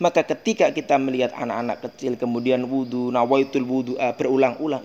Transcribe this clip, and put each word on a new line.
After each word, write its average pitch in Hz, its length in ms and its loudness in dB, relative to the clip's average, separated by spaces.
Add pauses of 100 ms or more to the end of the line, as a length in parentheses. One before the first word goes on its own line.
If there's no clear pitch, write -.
Maka 170 240 2
ketika 160 480 2
kita 143 240 2
melihat 127 400 -2
anak-anak 117 480 -4
kecil 123 320 -6
kemudian 123 480 0
wudu, 123 480 -2
"Nawaitul 135 520 2
wudu'a," 123 520 -2
berulang-ulang, 135 680 0